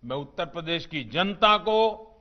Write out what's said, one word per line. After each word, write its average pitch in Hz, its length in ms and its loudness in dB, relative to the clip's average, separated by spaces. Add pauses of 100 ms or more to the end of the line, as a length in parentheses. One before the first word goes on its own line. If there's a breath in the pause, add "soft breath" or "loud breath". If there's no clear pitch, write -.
मैं 123 120 -6
उत्तर 143 300 -6
प्रदेश 165 400 -6
की 147 180 -6
जनता 196 540 2
को 220 320 4 (300)